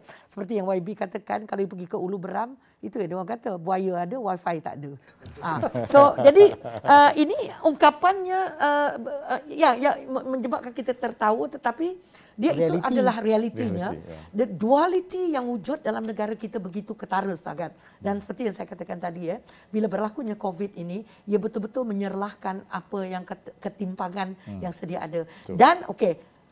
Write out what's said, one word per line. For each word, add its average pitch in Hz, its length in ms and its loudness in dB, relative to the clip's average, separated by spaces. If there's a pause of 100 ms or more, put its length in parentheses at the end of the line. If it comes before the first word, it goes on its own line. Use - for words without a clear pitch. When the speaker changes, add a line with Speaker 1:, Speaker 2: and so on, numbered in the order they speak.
(260)
Speaker 1:
Seperti 208 320 -6
yang 185 80 -2
Y 190 160 0
B 202 160 -10
katakan, 208 480 -6
kalau 202 160 -4
you 196 80 -4
pergi 180 160 -12
ke - 80 -10
Ulu 185 240 -4
Beram, 196 400 -6 (240)
itu 214 180 -8
yang 202 80 -4
dia 175 80 -6
orang 185 140 -6
kata, 233 260 -8
buaya 180 480 -2
ada, 180 160 -6
wifi 180 400 -4
tak - 160 -10
ada. 143 160 -12 (480)
Ah, 160 180 -4 (300)
so, 277 260 10
<laughs> 254 120 4
jadi, 370 260 12 (320)
uh, 285 320 8
ini 320 220 2 (260)
ungkapannya, 359 760 4 (200)
uh, 294 300 2 (480)
uh, - 100 -14
ya, 294 300 4
ya, 277 260 0
me-, 262 320 -4
menyebabkan 247 320 -4
kita 247 240 -4
tertawa, 233 560 -2
tetapi 311 480 -4 (400)
dia 277 160 2
itu 294 240 2
Speaker 2:
Realiti. 175 80 -2
Speaker 1:
adalah 240 400 2
realitinya. 208 720 0
Speaker 3:
Realiti, 80 180 -14
ya. 80 60 -16 (180)
Speaker 1:
The 233 160 2
duality 349 800 2
yang 247 160 -2
wujud 240 320 -4
dalam 220 240 -4
negara 214 320 -6
kita 220 240 -8
begitu 190 320 -10
ketara 196 460 -4
sangat. 160 340 -10 (320)
Dan 202 160 -4
seperti 208 320 -6
yang 175 60 -12
saya 185 100 -12
katakan 180 320 -12
tadi, 175 320 -6
ya, 240 80 -10 (320)
bila 214 160 0
berlakunya 214 480 -6
covid 196 400 -8
ini, 175 320 -10 (160)
ia 202 160 0
betul-betul 220 480 -6
menyerlahkan 196 800 -6
apa 185 300 -8 (100)
yang 180 160 -8
ket-, - 240 -14 (160)
ketimpangan 190 800 -8
Speaker 3:
Hmm. - 160 -12
Speaker 1:
yang 170 160 -8
sedia 170 240 -8
ada. 160 240 -6
Speaker 3:
Betul. - 320 -12
Speaker 1:
Dan, 320 320 6
okey, 190 320 0 (320)